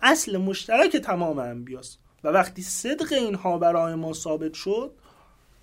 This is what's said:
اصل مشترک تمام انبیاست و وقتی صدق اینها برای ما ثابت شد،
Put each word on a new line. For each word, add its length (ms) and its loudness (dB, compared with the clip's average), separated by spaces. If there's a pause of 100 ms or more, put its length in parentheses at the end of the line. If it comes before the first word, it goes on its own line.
اصل 360 4
مشترک 600 2
تمام 420 -2
انبیاست 600 -10 (240)
و 40 -4
وقتی 340 2
صدق 520 -4
اینها 440 0
برای 380 2
ما 180 -4
ثابت 400 -4
شد، 380 -4 (720)